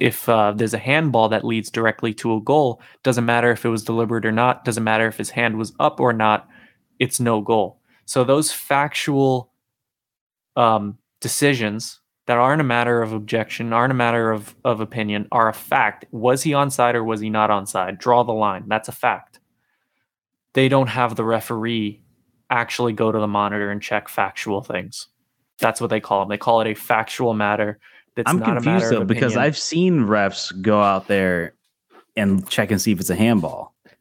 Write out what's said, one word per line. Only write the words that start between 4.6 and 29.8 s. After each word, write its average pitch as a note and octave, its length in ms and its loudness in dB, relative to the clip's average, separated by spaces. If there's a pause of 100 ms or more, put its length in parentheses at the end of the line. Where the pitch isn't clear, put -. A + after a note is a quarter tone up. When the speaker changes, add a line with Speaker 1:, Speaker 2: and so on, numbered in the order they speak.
Speaker 1:
doesn't A2+ 180 -2
matter A2 240 2
if G#2+ 120 -4
his A2 120 -6
hand A#2 260 -2
was A2 220 -6
up D3 220 0
or B2 120 2
not, A2 360 0 (500)
it's B2+ 220 -2
no A#2 200 2
goal. G#2 380 -2 (280)
So C3 180 0
those D3 260 2
factual, C3+ 1040 0 (1040)
um, A2 420 2 (220)
decisions A#2 800 -2 (260)
that A#2+ 120 2
aren't C#3 220 4
a D3 40 2
matter A#2+ 380 2
of A2 100 -4
objection, A2+ 600 -4
aren't A#2+ 200 2
a - 20 0
matter A#2 380 0
of, G#2+ 320 -8
of A2+ 160 0
opinion, G#2 500 -4
are A2+ 180 4
a G#2+ 60 -2
fact. - 560 -2
Was B2 320 0
he D#3+ 80 -2
onside C3+ 440 2
or A2+ 100 0
was A2 160 -4
he A2 100 -6
not G#2+ 200 2
onside? F#2+ 480 -2
Draw A#2+ 260 4
the A#2 80 -4
line. G#2 340 -2
That's G#2+ 220 -2
a A#2+ 40 -12
fact. - 460 -4 (1160)
They C3 140 4
don't C3+ 200 2
have A#2 260 0
the A2+ 100 -2
referee A2+ 800 -2 (480)
actually A#2+ 440 -2
go A2 180 0
to A2 80 0
the G#2+ 80 0
monitor G2+ 420 -2
and G#2 100 -6
check - 280 -4
factual G2+ 540 -4
things. - 440 -10 (540)
That's A2+ 200 0
what A#2+ 100 -2
they A2 100 0
call G2+ 220 0
'em. F#2+ 60 -6
They G#2 100 -4
call A#2 240 2
it A2 40 -2
a A2 80 -4
factual A2+ 600 -2
matter. G#2 440 -2 (380)
That's A#2 120 -2
Speaker 2:
I'm A#2 120 2
Speaker 1:
not A2+ 80 -2
a A2 60 2
Speaker 2:
confused, A#2+ 120 0
Speaker 1:
matter F#3 200 2
of - 40 2 (100)
Speaker 2:
though, G2 40 -2
because A#2 300 0
Speaker 1:
opinion. B2 120 2
Speaker 2:
I've D3+ 120 0
seen E3+ 480 2